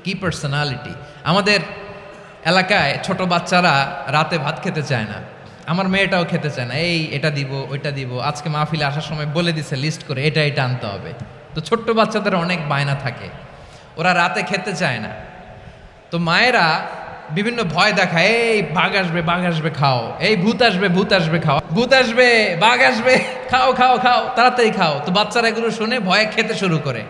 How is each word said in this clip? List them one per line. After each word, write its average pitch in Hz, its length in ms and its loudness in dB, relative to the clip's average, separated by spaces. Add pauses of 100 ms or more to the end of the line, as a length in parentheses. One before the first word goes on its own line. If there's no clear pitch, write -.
কি 190 120 -4
পার্সোনালিটি। 147 760 -6 (300)
আমাদের 196 360 2 (840)
এলাকায় 180 580 2
ছোট 185 180 -2
বাচ্চারা 175 840 2
রাতে 160 300 0
ভাত 151 260 -4
খেতে 156 200 -4
চায় 127 200 -2
না, 101 320 -10 (320)
আমার 185 220 0
মেয়েটাও 190 360 2
খেতে 151 260 -2
চায় 123 160 -6
না। 120 60 -6
এই 165 380 0
এটা 143 180 -2
দিব, 139 400 -4
ওইটা 139 220 -6
দিব। 127 280 -6
আজকে 147 300 -4
মাহফিলে 151 360 -2
আসার 143 160 -2
সময় 151 240 -6
বলে 170 260 0
দিছে 156 240 -4
লিস্ট 151 280 -4
করে, 135 240 -2
এটা, 156 160 0
এটা 143 200 0
আনতে 123 240 -4
হবে। 90 260 -8 (420)
তো 156 60 -6
ছোট্ট 226 300 -2
বাচ্চাদের 208 440 0
অনেক 170 340 -2
বায়না 139 260 0
থাকে, 123 340 -8 (680)
ওরা 175 180 2
রাতে 180 280 0
খেতে 190 300 -4
চায় 143 260 -2
না। 101 100 -8 (1000)
তো 170 80 -2
মায়েরা 175 600 4 (500)
বিভিন্ন 220 340 -2
ভয় 185 300 2
দেখায়, 180 340 2
"এই 226 340 2
বাঘ 175 340 0
আসবে, 175 260 0
বাঘ 175 240 0
আসবে, 160 240 0
খাও, 131 500 0
এই 202 160 2
ভূত 214 260 2
আসবে, 202 260 2
ভূত 196 260 2
আসবে, 165 260 2
খাও, 156 200 2 (120)
ভূত 247 220 2
আসবে, 233 680 4
বাঘ 240 220 4
আসবে, 254 380 4 (300)
খাও, 262 240 4
খাও, 254 240 4
খাও, 247 380 2
তাড়াতাড়ি 233 360 4
খাও।" 160 340 0
তো 185 60 -2
বাচ্চারা 214 360 2
এগুলো 226 240 0
শুনে 233 280 -2
ভয়ে 196 260 2
খেতে 214 280 -2
শুরু 170 240 0
করে। 127 320 -4